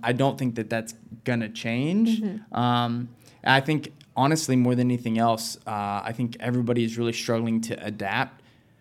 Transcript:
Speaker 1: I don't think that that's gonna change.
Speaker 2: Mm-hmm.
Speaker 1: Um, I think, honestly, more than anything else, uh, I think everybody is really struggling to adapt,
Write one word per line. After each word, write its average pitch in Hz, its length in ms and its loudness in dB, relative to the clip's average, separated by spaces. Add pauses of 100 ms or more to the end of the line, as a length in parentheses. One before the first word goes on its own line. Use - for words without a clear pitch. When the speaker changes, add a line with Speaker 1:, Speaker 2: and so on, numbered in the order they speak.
Speaker 1:
I 120 80 2
don't 123 260 2
think 123 180 -2
that 110 140 -4
that's 113 240 -4 (300)
gonna 117 240 0
change. 165 720 0
Speaker 2:
Mm-hmm. 214 320 -6
Speaker 1:
Um, 120 560 2 (360)
I 135 160 6
think, 151 320 -2 (240)
honestly, 139 380 2
more 123 180 4
than 123 140 2
anything 120 320 0
else, 113 380 0 (100)
uh, 101 360 -2
I 113 100 -6
think 117 260 -4
everybody 123 440 0
is 113 140 -2
really 117 160 0
struggling 113 480 0
to 110 240 -6
adapt, 104 560 -4 (400)